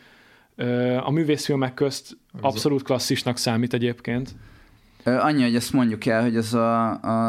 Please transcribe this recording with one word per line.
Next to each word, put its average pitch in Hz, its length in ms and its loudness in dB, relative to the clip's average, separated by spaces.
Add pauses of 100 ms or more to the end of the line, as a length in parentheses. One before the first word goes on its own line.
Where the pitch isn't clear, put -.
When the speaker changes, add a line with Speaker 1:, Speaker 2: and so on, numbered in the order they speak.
(560)
Speaker 1:
Ö, 123 400 0
a 127 140 -4
művészfilmek 143 640 0
közt - 420 -4 (160)
Speaker 2:
Az - 100 -16
Speaker 1:
abszolút 135 400 0
klasszisnak 127 560 -2
számít 120 360 0
egyébként. 120 600 -2 (720)
Speaker 3:
Ö, 120 140 0
annyi, 147 240 2
hogy 120 120 2
ezt 120 180 -2
mondjuk 113 340 2
el, 113 160 4
hogy 117 140 2
ez 113 180 -2
a, 117 360 2 (380)